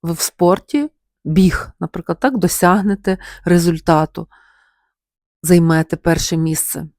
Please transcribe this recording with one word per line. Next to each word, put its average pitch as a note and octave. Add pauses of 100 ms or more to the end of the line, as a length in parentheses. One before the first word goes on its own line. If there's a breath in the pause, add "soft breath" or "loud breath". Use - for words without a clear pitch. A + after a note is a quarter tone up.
Ви E3+
в E3
спорті, G3 (340)
біг, E3 (100)
наприклад, -
так, C4
досягнете F#3+ (260 loud breath)
результату, E3+ (1120 soft breath)
займете E3
перше E3
місце. D#3+ (100)